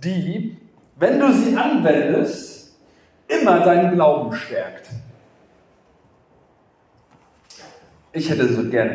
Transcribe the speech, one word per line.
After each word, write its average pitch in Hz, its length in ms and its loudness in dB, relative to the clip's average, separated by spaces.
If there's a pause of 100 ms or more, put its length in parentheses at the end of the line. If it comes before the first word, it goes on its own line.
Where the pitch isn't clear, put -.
die, 185 560 -6 (380)
wenn 240 220 2
du 277 140 4
sie - 240 2
anwendest, - 1200 -2 (480)
immer 208 340 2
deinen 175 340 4
Glauben 151 380 2
stärkt? - 580 -10 (3250)
Ich 160 180 -4
hätte 127 160 0
so 113 220 -2
gerne, 110 260 0